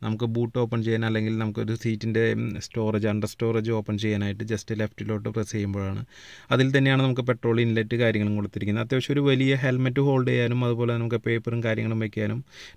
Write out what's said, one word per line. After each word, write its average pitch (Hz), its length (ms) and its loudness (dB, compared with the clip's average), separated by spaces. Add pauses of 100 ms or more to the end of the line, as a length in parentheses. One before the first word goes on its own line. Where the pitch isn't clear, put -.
നമുക്ക് 110 220 -2
ബൂട്ട് 117 340 -2
ഓപ്പൺ 117 240 0
ചെയ്യാൻ 113 220 0
അല്ലെങ്കിൽ 110 340 0
നമുക്കൊരു 110 340 -2
seat-ിൻ്റെ, 113 600 0
ഉം, 113 280 -4
സ്റ്റോറേജ്, 107 460 -2
അണ്ടർ 104 220 0
സ്റ്റോറേജ് 113 420 -2
ഓപ്പൺ 107 280 -2
ചെയ്യാനായിട്ട് 104 460 -2
just 110 300 -4
ലെഫ്റ്റിലോട്ട് 107 540 -4
പ്രസ് 107 240 -4
ചെയ്യുമ്പോഴാണ്. 101 520 -4 (460)
അതിൽ 131 280 4
തന്നെയാണ് 135 240 4
നമുക്ക് 131 180 2
പെട്രോൾ 120 400 2
ഇൻലെറ്റ് 113 360 2
കാര്യങ്ങളും 107 400 2
കൊടുത്തിരിക്കുന്നത്. 104 480 -2
അത്യാവശ്യം 131 300 0
ഒരു 143 60 2
വലിയ 135 340 4
ഹെൽമെറ്റ് 127 460 0
ഹോൾഡ് 135 280 2
ചെയ്യാനും 123 360 2
അതുപോലെ 120 300 0
നമുക്ക് 117 220 0
പേപ്പറും 117 480 -2
കാര്യങ്ങളും 113 340 0
വെക്കാനും 107 460 -2 (320)